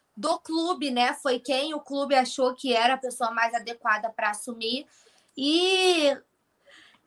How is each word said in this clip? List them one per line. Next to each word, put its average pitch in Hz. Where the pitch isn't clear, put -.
do 254
clube, 320
né? 247
Foi 247
quem 277
o 294
clube 277
achou 254
que 254
era 233
a 262
pessoa 240
mais 226
adequada 226
pra 220
assumir. 226
E 339